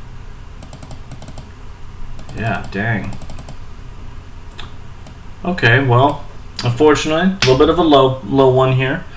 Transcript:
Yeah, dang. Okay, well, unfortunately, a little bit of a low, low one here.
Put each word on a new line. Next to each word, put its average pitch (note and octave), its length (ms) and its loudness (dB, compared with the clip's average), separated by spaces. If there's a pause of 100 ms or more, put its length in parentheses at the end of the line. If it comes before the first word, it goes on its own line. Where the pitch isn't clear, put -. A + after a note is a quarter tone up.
(2250)
Yeah, G2 340 -4
dang. G#2 460 -2 (2250)
Okay, C#3 400 4
well, C3 400 4 (380)
unfortunately, D3+ 680 4
a C3 200 2
little C3 80 6
bit D3+ 100 6
of E3 100 4
a F3 40 6
low, C#3 420 6
low C3+ 260 6
one C3 240 4
here. C3 300 0 (120)